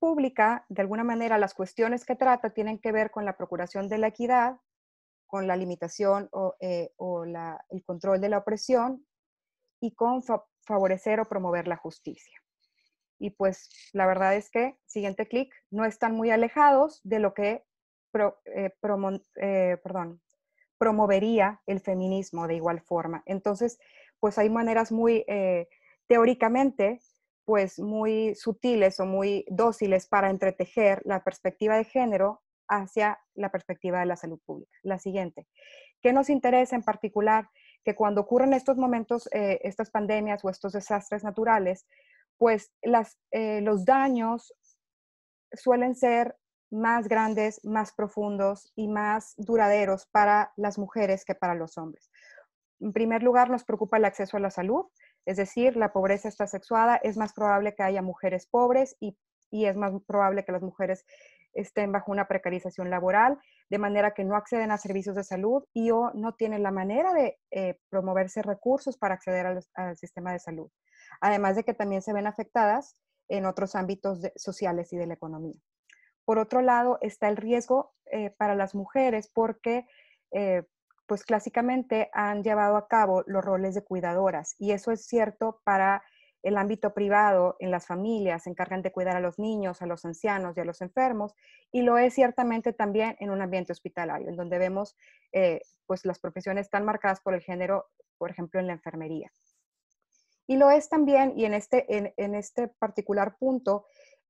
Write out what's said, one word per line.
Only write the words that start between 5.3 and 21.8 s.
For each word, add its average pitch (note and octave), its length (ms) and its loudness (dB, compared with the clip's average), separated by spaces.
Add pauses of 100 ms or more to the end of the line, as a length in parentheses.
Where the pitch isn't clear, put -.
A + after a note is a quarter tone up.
la F#3 80 2
limitación F#3 800 -2
o, F#3+ 260 -4
eh, F3 380 -4
o F3+ 280 -6
la, E3 440 -10
el F#3+ 160 -12
control F#3 360 0
de G3+ 100 0
la G#3 80 0
opresión A#3+ 680 -2 (760)
y A#3 140 -6
con B3 300 0
fa-, A3 200 -4 (180)
favorecer G3 580 0
o A3 80 -4
promover F3 400 -4
la F3 80 -2
justicia. - 600 -16 (840)
Y G3+ 100 -6
pues F#3+ 400 -2 (220)
la G3 140 2
verdad F#3+ 280 2
es G#3 160 -2
que, B3 340 -2
siguiente G3+ 440 -6
clic, C4 260 -4 (160)
no G#3+ 140 -2
están A3+ 320 -2
muy A3+ 160 0
alejados C#4 720 4
de G#3+ 160 0
lo G3 140 0
que G#3 300 -4 (460)
pro-, G#3 360 0
eh, F#3+ 360 -6
promo-, G3 420 -2 (120)
eh, F#3+ 440 2
perdón, E3+ 400 -8 (560)
promovería G#3 880 4
el G3 120 -2
feminismo F#3 680 -4